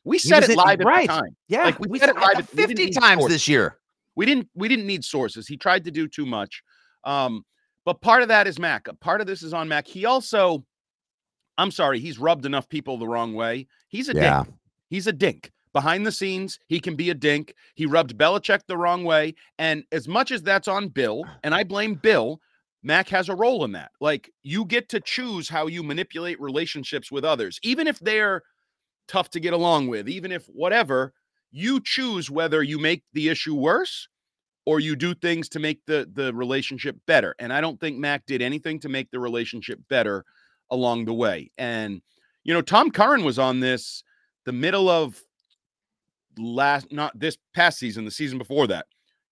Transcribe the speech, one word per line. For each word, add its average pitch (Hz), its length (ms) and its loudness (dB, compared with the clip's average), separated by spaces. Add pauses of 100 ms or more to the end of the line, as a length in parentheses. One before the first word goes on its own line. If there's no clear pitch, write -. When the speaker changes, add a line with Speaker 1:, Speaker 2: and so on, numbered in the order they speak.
Speaker 1:
We 294 120 0
Speaker 2:
He - 120 0
Speaker 1:
said 311 100 10
Speaker 2:
was 254 100 8
Speaker 1:
it - 40 6
Speaker 2:
in, 170 40 6
Speaker 1:
live 185 240 6
at 208 60 4
Speaker 2:
right. 320 200 6
Speaker 1:
the 156 60 0
time. 120 220 -4 (120)
Speaker 2:
Yeah, 269 180 2
Speaker 1:
Like, - 140 2
we 202 100 -4
Speaker 2:
we 254 100 -4
Speaker 1:
said 277 100 6
it - 60 2
Speaker 2:
said - 60 0
Speaker 1:
live 196 100 8
Speaker 2:
it 185 80 4
Speaker 1:
at, - 140 -8
we - 80 -2
didn't 427 80 4
Speaker 2:
fifty 233 160 0
Speaker 1:
need 185 100 -2
Speaker 2:
times 202 260 6
Speaker 1:
sources. 165 140 6
Speaker 2:
this 143 120 0
year. 117 300 4 (380)
Speaker 1:
We 208 100 0
didn't, 262 300 2
we 196 140 -4
didn't 226 180 2
need 185 180 -4
sources. 113 420 -6
He 139 100 -12
tried 180 260 2
to 170 80 -10
do 156 160 -4
too 147 180 -8
much. 107 380 -6 (400)
Um, 131 420 -2 (400)
but 175 160 -2
part 233 220 6
of 226 60 0
that 208 180 6
is 160 100 -6
Mac. 156 300 -4
A - 80 -12
part 196 260 -2
of 196 60 -4
this 175 160 -8
is 156 100 -10
on 160 140 -4
Mac. 147 200 -2
He 190 180 -8
also, 202 600 2 (920)
I'm 190 140 2
sorry, 139 280 0
he's 139 200 -10
rubbed 147 280 2
enough 139 220 -4
people 135 280 -8
the 113 100 -6
wrong 117 260 -2
way. 113 340 -4 (220)
He's 262 200 -8
a - 60 -4
Speaker 2:
Yeah. 71 280 4
Speaker 1:
dink. - 120 -12 (340)
He's 180 180 -6
a 208 60 0
dink. 147 380 -4 (220)
Behind 165 320 0
the 214 60 -2
scenes, 190 560 -6
he 170 120 -2
can 170 160 -6
be 175 160 -2
a - 20 -4
dink. 147 400 -2 (220)
He 156 100 -4
rubbed 139 320 0
Belichick 196 500 2
the 180 100 -6
wrong 175 260 0
way. 160 320 2 (240)
And 156 320 -2
as 151 160 -4
much 233 240 0
as 214 120 -4
that's 196 240 2
on 196 220 -2
Bill, 123 340 -2 (200)
and 151 120 0
I 202 80 2
blame 202 320 -4
Bill, 151 460 2 (420)
Mac 160 260 0
has 185 200 0
a 190 60 -4
role 226 280 2
in 107 100 -4
that. 78 180 -14 (100)
Like, 147 300 -2 (120)
you 185 220 -6
get 240 240 -2
to 214 100 -4
choose 220 480 -6
how 160 200 -2
you 170 160 -8
manipulate 165 580 -8
relationships 143 680 -6
with 139 120 -4
others, 120 400 -2
even 262 240 0
if - 120 -4
they're 208 420 0 (680)
tough 185 200 -2
to 170 80 -8
get 170 140 -2
along 165 340 2
with, 107 200 -6
even 185 240 -10
if 175 140 -10
whatever, 139 680 0 (380)
you 220 320 -4
choose 196 480 -4
whether 156 320 0
you 147 160 -4
make 156 320 0
the 151 160 -2
issue 160 260 -2
worse 170 540 0 (580)
or 156 140 2
you 156 160 -2
do 170 180 -2
things 165 360 -4
to 160 100 -10
make 151 260 -6
the, 151 280 -2
the 131 200 -4
relationship 127 640 -6 (120)
better. 120 320 4
And 120 120 -8
I 139 80 -2
don't 156 200 -4
think 147 180 -6
Mac 143 280 -4
did 127 160 -2
anything 151 380 -6
to 147 100 -10
make 131 220 -6
the 127 80 -8
relationship 120 600 -8 (100)
better 107 340 0 (460)
along 120 360 0
the 113 80 -4
way. 101 440 -2
And, 110 440 -6 (440)
you 165 80 -2
know, 170 80 2
Tom 240 280 4
Curran 226 360 4
was 123 120 0
on 131 220 0
this 127 440 -4 (420)
the 127 80 -6
middle 185 360 0
of 160 320 0 (1160)
last, 135 540 0
not 147 280 -6
this 151 180 -4 (160)
past 175 260 2
season, 110 260 -8
the 104 60 -10
season 135 260 -8
before 135 300 0
that. 87 180 -4 (460)